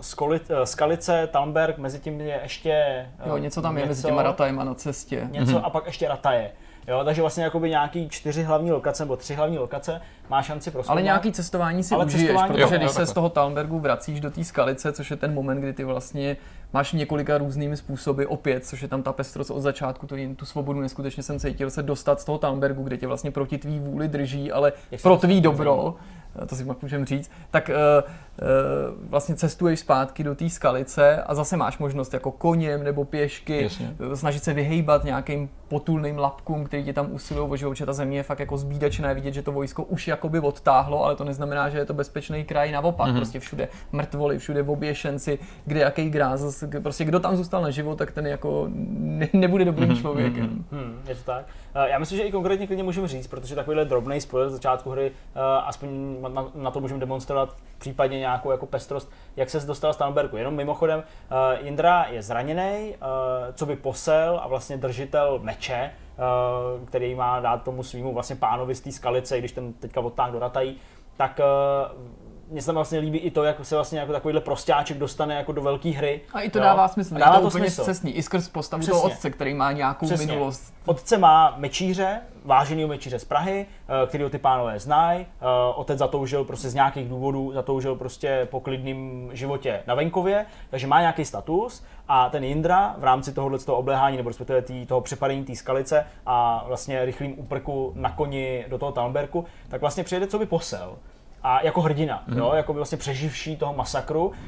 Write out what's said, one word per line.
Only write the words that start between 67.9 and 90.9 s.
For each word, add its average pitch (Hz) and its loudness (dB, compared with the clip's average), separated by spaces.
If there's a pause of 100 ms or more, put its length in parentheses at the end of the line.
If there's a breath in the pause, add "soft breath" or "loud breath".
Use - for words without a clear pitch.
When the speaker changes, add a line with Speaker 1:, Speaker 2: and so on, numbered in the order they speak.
Speaker 1:
vlastně 123 -6
pánovi 127 0
z 127 -6
té 139 -12
Skalice, 127 -2
i - -2
když 120 -6
ten 123 -8
teďka 123 -6
odtáhl 120 -2
do 120 -6
Ratají, 131 -2 (400 loud breath)
tak, 139 -2
eh, 143 6 (1080)
mně 156 -6
se 123 -4
tam 165 0
vlastně 156 0
líbí 156 -2
i 170 -2
to, 151 2
jak 151 2
se 156 -2
vlastně 151 0
jako 143 -4
takovýhle 151 0
prostáček 147 0
dostane 151 -2
jako 147 -4
do 147 -4
velký 139 0
hry. 147 -2 (120)
Speaker 2:
A - -4
i 214 -4
to 214 0
Speaker 1:
Jo? 196 4
Speaker 2:
dává 190 8
smysl, 180 -2
Speaker 1:
A - -
Speaker 2:
není 147 -2
Speaker 1:
dává 165 12
Speaker 2:
to 196 12
Speaker 1:
to 190 4
Speaker 2:
úplně 180 2
Speaker 1:
smysl. 170 2
Speaker 2:
scestný. 175 0
I 160 0
skrz 175 -2
postavu 160 -6
Speaker 1:
Přesně. 175 2
Speaker 2:
toho 170 8 (100)
otce, - -4
který 139 -4
má 139 2
nějakou 143 0
Speaker 1:
Přesně. 156 2
Speaker 2:
minulost. 143 -4 (120)
Speaker 1:
Otce 185 2
má 160 10
mečíře, 185 0 (240)
váženýho 143 4
mečíře 127 -6
z - -8
Prahy, 190 0 (220 loud breath)
eh, 131 2
kterýho 143 -2
ty 143 -4
pánové 123 2
znají. 160 4
Eh, - -12 (300)
otec 143 -2
zatoužil 135 0
prostě 135 -6
z 120 -4
nějakých 135 2
důvodů, 135 -2
zatoužil 135 -2
prostě 127 -2
po 131 -6
klidným 131 -6
životě 131 -4
na 120 0
venkově, 185 0 (240 loud breath)
takže 131 -4
má 147 6